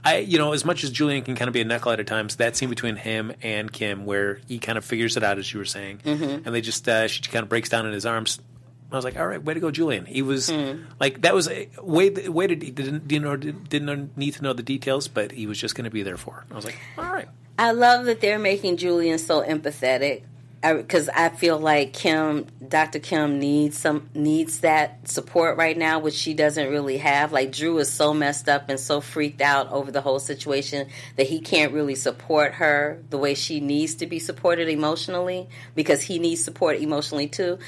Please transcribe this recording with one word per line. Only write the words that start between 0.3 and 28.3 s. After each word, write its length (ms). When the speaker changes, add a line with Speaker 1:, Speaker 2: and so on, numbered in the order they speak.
Speaker 1:
know, 140
as 120
much 200
as 80
Julian 320
can 100
kinda 160
be 100
a 40
knucklehead 340
at 80
times, 300
that 200
scene 140
between 240
him 380
and 300
Kim 340
where 400
he 140
kind 180
of 60
figures 320
it 80
out, 140
as 140
you 60
were 60
saying, 400
Speaker 2:
Mm-hmm. 420
Speaker 1:
and 80
they 60
just, 280
uh, 200
she 140
kinda 240
breaks 220
down 180
in 60
his 140
arms. 320
I 40
was 80
like, 120
"All 120
right, 120
way 140
to 60
go, 100
Julian." 340
He 160
was 300
Speaker 2:
Mm. 320
Speaker 1:
like, 240
that 100
was 160
a 200
way, 300
way 380
to, 80
he 160
didn't, 400
you 80
know, 160
didn't 800
need 180
to 80
know 100
the 120
details, 420
but 240
he 160
was 120
just 180
gonna 140
be 120
there 140
for 180
her. 160
I 60
was 80
like, 120
"All 60
right." 240
Speaker 2:
I 140
love 360
that 140
they're 200
making 380
Julian 420
so 240
empathetic. 760
I, 200
'cause 260
I 220
feel 280
like 360
Kim, 500
Doctor 300
Kim 400
needs 400
some, 360
needs 460
that 480
support 480
right 200
now, 240
which 120
she 220
doesn't 360
really 280
have. 340
Like, 180
Drew 280
is 120
so 220
messed 340